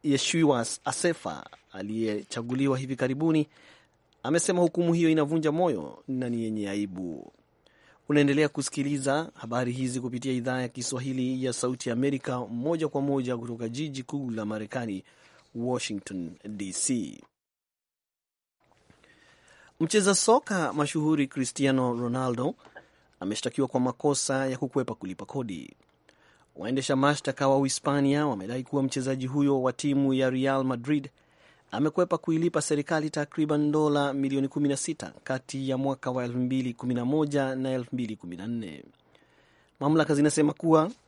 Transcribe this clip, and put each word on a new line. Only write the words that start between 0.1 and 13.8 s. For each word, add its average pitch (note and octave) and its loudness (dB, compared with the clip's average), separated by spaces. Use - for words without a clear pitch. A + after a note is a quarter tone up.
Asefa, C3+ -2
aliyechaguliwa A2+ -2
hivi C3 -6
karibuni, D3+ 2
amesema E3+ 2
hukumu E3+ 2
hiyo E3 4
inavunja D#3 2
moyo C3 -2
na B2+ -2
ni A#2 -2
yenye G#2+ -4
aibu. F#2 -6
Unaendelea D3 6
kusikiliza C#3+ -2
habari A#2+ -2
hizi B2+ -4
kupitia B2+ -4
idhaa B2+ -2
ya B2 -4
Kiswahili C3 -4
ya B2 -2
Sauti B2+ -4
ya A#2+ -2
Amerika, C3 -2
moja C#3+ -2
kwa C#3 -2
moja C3+ 0
kutoka A#2 -6
jiji C3+ -6